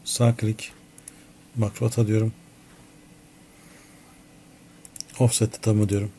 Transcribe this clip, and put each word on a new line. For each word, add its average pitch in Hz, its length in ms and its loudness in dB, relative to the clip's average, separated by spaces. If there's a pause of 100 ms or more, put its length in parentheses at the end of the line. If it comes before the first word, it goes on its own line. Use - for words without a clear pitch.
Sağ 117 320 2
klik. - 360 -6 (840)
Makro 110 300 -2
ata 113 200 2
diyorum. 110 260 0 (2750)
Offset 120 360 2
atama 107 340 2
diyorum. 101 300 0